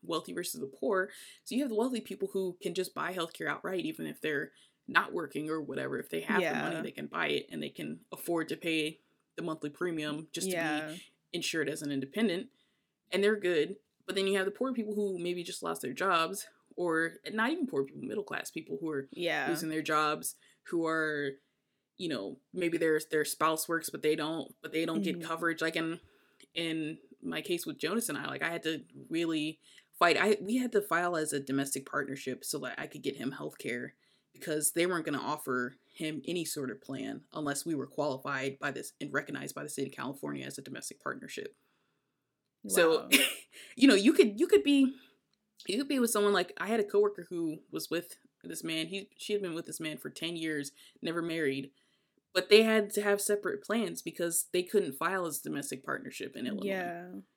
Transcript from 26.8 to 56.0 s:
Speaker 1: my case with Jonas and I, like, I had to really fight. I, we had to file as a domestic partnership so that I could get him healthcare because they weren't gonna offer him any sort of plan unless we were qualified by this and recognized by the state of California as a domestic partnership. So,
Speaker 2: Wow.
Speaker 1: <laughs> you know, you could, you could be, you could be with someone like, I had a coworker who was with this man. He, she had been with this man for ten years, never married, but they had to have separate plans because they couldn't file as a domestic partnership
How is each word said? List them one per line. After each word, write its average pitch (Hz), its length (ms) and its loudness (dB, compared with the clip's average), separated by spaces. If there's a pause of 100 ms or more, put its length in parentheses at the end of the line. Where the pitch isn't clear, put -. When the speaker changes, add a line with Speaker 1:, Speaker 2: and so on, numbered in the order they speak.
Speaker 1:
my 165 200 -4
case 170 240 -2
with 156 140 -8
Jonas 214 300 0
and 196 80 -2
I, 147 100 -4
like, 135 160 -4
I 160 60 0
had 170 140 -6
to 160 200 -2 (260)
really 160 500 0 (380)
fight. 170 200 6
I, 208 240 6
we 214 160 -2
had 247 160 0
to 202 80 6
file 175 340 0
as 156 180 0
a 147 60 0
domestic 139 500 -2
partnership 135 560 -6
so 147 140 -4
that 123 200 -8
I 147 80 -6
could - 160 -14
get - 140 -2
him 131 220 -4
healthcare 123 500 -6 (440)
because 151 380 -2
they 170 160 4
weren't 170 180 0
gonna 147 160 0
offer 127 540 -2 (180)
him 156 340 -6
any 170 160 -2
sort 139 280 -4
of - 100 -10
plan 113 400 -8 (120)
unless 147 340 -4
we 165 80 0
were 131 100 -2
qualified 135 720 -2
by 143 120 -2
this - 280 -8
and 147 140 -8
recognized 156 400 -4
by 143 80 -8
the 151 80 -8
state - 160 -2
of - 80 -10
California 139 500 -8
as 135 140 -10
a 139 60 -10
domestic - 400 -10
partnership. - 520 -8 (1120)
So, 165 340 6
Speaker 2:
Wow. - 80 -12 (340)
Speaker 1:
<laughs> - 320 -20
you 254 120 10
know, 247 80 12
you 208 180 8
could, 214 260 8
you 349 80 4
could 403 160 8
be, 277 300 6 (760)
you 190 100 0
could 277 100 -2
be 277 120 2
with 233 100 6
someone 208 240 4
like, 180 240 2
I 180 100 -6
had 226 120 2
a 208 40 4
coworker 202 460 2
who 165 300 -4 (120)
was 156 180 -6
with 170 260 -4 (280)
this 170 200 -8
man. 160 240 -2
He, 196 300 -8
she - 160 -4
had 202 80 2
been 175 120 -4
with 160 140 -6
this 151 120 -10
man 156 180 -4
for - 120 -10
ten 165 260 -6
years, 156 360 -4 (300)
never 170 200 -2
married, 151 480 0 (640)
but 185 160 2
they 214 140 12
had 220 280 6
to 208 100 0
have 202 200 4
separate - 420 0
plans 196 380 0
because 170 500 -2
they 180 120 2
couldn't 180 340 2
file 180 280 0
as 151 140 -4
a - 40 -12
domestic 143 420 -6
partnership - 500 -6